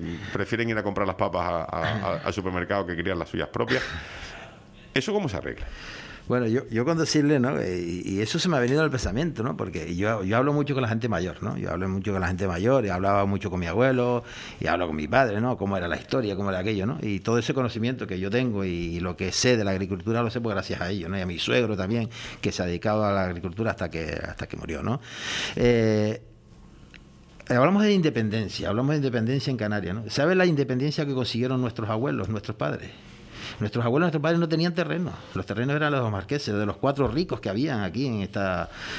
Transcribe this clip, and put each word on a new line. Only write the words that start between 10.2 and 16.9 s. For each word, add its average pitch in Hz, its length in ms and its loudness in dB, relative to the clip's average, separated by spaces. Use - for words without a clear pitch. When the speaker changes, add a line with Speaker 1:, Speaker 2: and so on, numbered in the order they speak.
Speaker 2:
yo 104 120 2
hablo 139 160 4
mucho 147 220 2
con 131 80 0
la 113 60 0
gente 113 200 0
mayor, 87 320 -2
¿no? 104 160 -4
Yo 92 140 -4
hablo 90 180 -2
mucho 95 220 -2
con 95 100 0
la 87 60 2
gente 92 220 0
mayor, 107 360 2
y 98 40 0
hablaba 98 380 4
mucho 98 220 2
con 87 120 2
mi 87 80 -2
abuelo, 123 560 2
y - 80 -2
hablo 87 220 2
con 78 80 -2
mi 76 100 -2
padre, 110 340 4
¿no? 120 160 0
Cómo 98 200 0
era 87 100 0
la 78 100 0
historia, 113 380 -2
cómo 98 160 0
era 92 80 0
aquello, 98 260 0
¿no? 139 160 -2